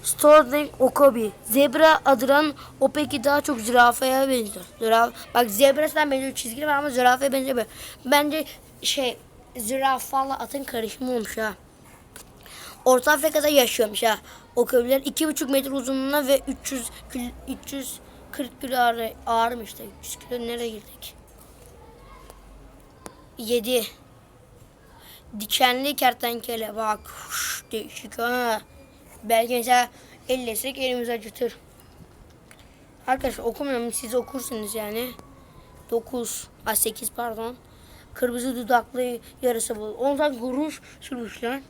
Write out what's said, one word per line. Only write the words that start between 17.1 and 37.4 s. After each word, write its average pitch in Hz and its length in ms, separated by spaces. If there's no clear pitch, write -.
kil-, 247 180
üç - 240
yüz 277 280
kırk - 280
kilo 262 160
ağır, 233 360
ağırmış 233 520
da. 226 40
Üç 208 240
yüz - 120
kilo 247 220
nereye 233 280
girdik? - 460
Yedi. 233 440
Dikenli 254 560
kertenkele. 233 800
Bak. 214 240
Huş, - 720
değişik - 460
ha. 240 420
Belki 226 320
mesela 247 340
ellesek 254 500
elimizi 247 340
acıtır. 226 440
Arkadaşlar 262 380
okumuyorum. 240 480
Siz 226 220
okursunuz 233 600
yani. 220 360
Dokuz. 233 580
Ha 214 120
sekiz 220 400
pardon. 233 400